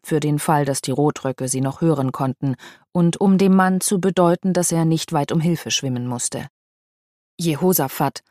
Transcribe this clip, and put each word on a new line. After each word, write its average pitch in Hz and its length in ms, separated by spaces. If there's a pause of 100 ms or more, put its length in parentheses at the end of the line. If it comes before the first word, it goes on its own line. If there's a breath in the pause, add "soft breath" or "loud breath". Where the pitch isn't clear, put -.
für 156 180
den 147 180
Fall, 151 240
dass 135 180
die 135 100
Rotröcke 131 580
sie 131 120
noch 135 200
hören 139 300
konnten, 135 440 (380 loud breath)
und 170 260
um 190 180
dem 190 180
Mann 185 260
zu 202 180
bedeuten, 180 540
dass 175 180
er 165 140
nicht 160 260
weit 147 200
um 165 100
Hilfe 160 300
schwimmen 123 360
musste. 120 400 (880)
Jehosaphat, 160 920